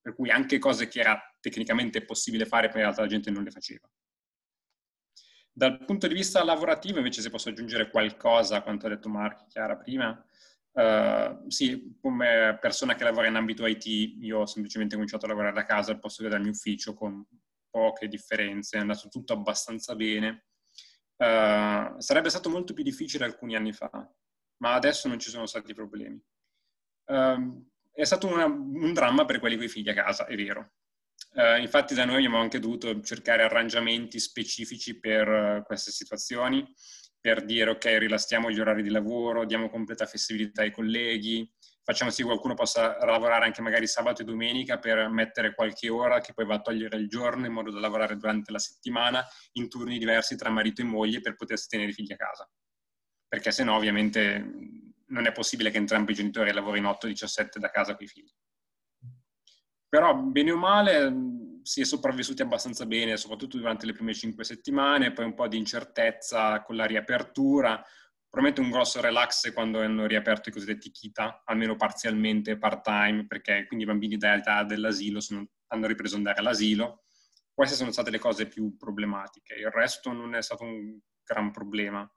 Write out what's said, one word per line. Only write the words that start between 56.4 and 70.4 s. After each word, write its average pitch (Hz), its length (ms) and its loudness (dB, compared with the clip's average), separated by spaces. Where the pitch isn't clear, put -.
lavorino 101 380 0
otto 101 160 -2
diciassette 107 520 -6
da 104 120 -2
casa 101 260 0
coi 101 100 -16
figli. - 260 -20
Però 156 280 8
bene 135 340 2
o 170 60 2
male, 185 540 6
mm, 127 520 -6
si - 180 -4
è 131 40 4
sopravvissuti 131 580 -2
abbastanza 120 440 -4
bene, 113 300 0
soprattutto 110 400 -8
durante 113 300 -4
le 110 60 -4
prime 113 220 -4
cinque 110 300 -8
settimane, 139 680 2
poi 117 120 -2
un 113 100 -4
po' 120 140 -2
di 110 80 -4
incertezza 113 1080 0
con 117 140 -8
la 110 80 0
riapertura, 120 960 2
probabilmente 139 320 2
un 123 100 2
grosso 123 300 2
relax 117 520 2
quando 113 280 0
hanno 110 260 2
riaperto 107 420 2